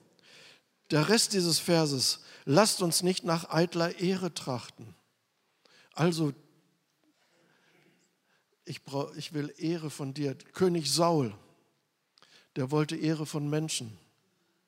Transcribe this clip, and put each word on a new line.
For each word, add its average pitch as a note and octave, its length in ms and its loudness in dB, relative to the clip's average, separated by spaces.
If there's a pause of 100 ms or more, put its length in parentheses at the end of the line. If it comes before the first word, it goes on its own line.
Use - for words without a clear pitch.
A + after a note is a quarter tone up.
(920)
der D3+ 180 4
Rest A3+ 240 4
dieses E3+ 240 2
Verses, D3+ 640 2 (260)
lasst G3 380 4
uns E3+ 180 0
nicht F#3 220 0
nach E3+ 260 -2
eitler E3+ 500 0
Ehre F#3 360 0
trachten. - 580 -8 (1000)
Also, D#3+ 380 2 (2250)
ich - 180 -12
brau-, C#3 300 -6
ich D#3+ 200 -12
will D3 240 -6
Ehre D#3+ 320 -4
von C3+ 240 -10
dir. C#3 220 -4 (180)
König E3+ 380 2
Saul, D3 420 2 (1200)
der C3 160 -4
wollte D3+ 240 0
Ehre D#3 300 -2
von D3 240 -4
Menschen. D3 480 -4 (720)